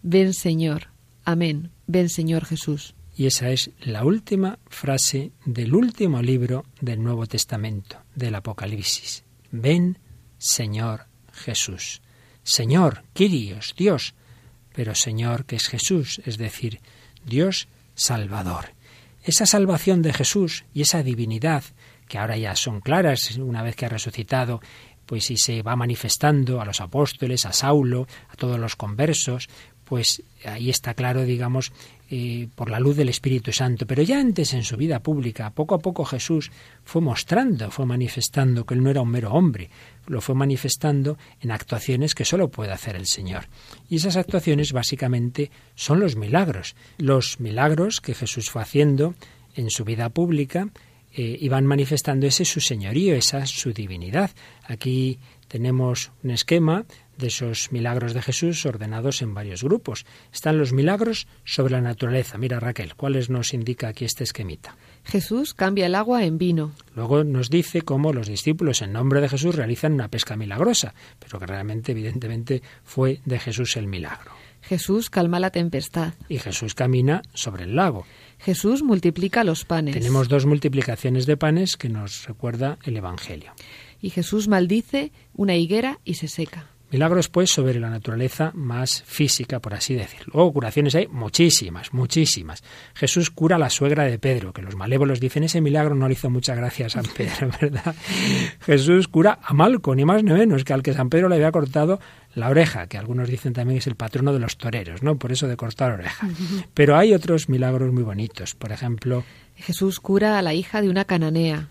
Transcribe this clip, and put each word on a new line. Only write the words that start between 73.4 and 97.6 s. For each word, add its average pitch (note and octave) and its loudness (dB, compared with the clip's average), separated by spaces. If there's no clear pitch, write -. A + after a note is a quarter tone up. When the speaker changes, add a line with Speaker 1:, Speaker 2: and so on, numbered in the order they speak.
Speaker 2:
el G#2 -6
milagro. F2+ -8
Speaker 1:
Jesús F#3+ -2
calma F3 2
la F#3 0
tempestad. E3+ -2
Speaker 2:
Y C#3 -6
Jesús G#2+ -6
camina B2+ 2
sobre F#2 -8
el G2+ -4
lago. D3+ 0
Speaker 1:
Jesús G#3+ 0
multiplica F#3+ 2
los D#3+ 0
panes. D#3 -2
Speaker 2:
Tenemos B2 2
dos C#3 4
multiplicaciones C3 2
de D3 2
panes D#3+ 2
que B2 -6
nos G#2 -6
recuerda A#2+ -4
el A#2 -4
Evangelio. F2+ -10
Speaker 1:
Y F#3+ -6
Jesús G#3 0
maldice G#3+ 2
una G3 0
higuera F3 0
y F3+ -4
se D#3 -6
seca. D#3+ -8
Speaker 2:
Milagros, D#3+ 2
pues, F3+ 2
sobre C3 2
la A2+ -4
naturaleza A#2 -2
más B2+ -2
física, C3 0
por G#2 -6
así B2+ -2
decirlo. - -8
Luego, D#3+ 6
curaciones C3+ 2
hay E3+ 2
muchísimas, G#2+ 2
muchísimas. B2 0
Jesús D#3+ 0
cura E3 2
a - 2
la C#3 2
suegra D3 2
de A#2 0
Pedro, A2+ 0
que F#2+ -12
los G2 -10
malévolos C3 2
dicen, C3 0
"Ese E3 2
milagro D3+ 4
no C3+ 2
le C3 2
hizo C3 -2
mucha B2 0
gracia A#2+ -4
a A2 -6
San A2 -4
Pedro", B2 -2
<laughs> - -8